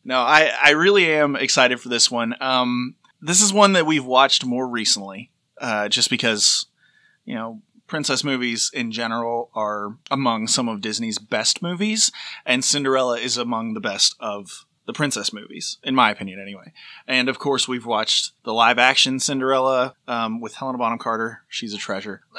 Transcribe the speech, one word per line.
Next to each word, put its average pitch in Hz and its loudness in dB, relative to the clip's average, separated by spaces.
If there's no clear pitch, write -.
No, 127 0
I, 139 6
I 147 10
really 175 6
am 147 2
excited 127 2
for - -14
this 120 2
one. 117 -2
Um, 127 0
this 175 2
is 202 4
one 202 6
that 170 4
we've 151 0
watched 131 4
more 127 -2
recently, 101 -4
uh, 107 -2
just 113 0
because, 113 0
you - -12
know, 113 -10
princess 143 -2
movies 123 -2
in 120 -4
general 117 -4
are 104 -4
among 117 0
some 120 0
of 107 -6
Disney's 110 -4
best 110 -2
movies, 202 -2
and 131 0
Cinderella 131 0
is 120 -4
among 113 -4
the 107 -6
best 101 0
of 101 -10
the 117 -8
princess 135 -4
movies, - -12
in 131 -4
my 123 6
opinion 98 -10
anyway. 98 -18
And 127 0
of 127 -4
course, 139 -2
we've 123 -6
watched 110 -2
the 113 -6
live 113 4
action 131 4
Cinderella, 131 0
um, 117 -4
with 110 -10
Helena 131 -8
Bonham 117 -2
Carter. 113 -4
She's 110 -8
a 104 -10
treasure. 98 -8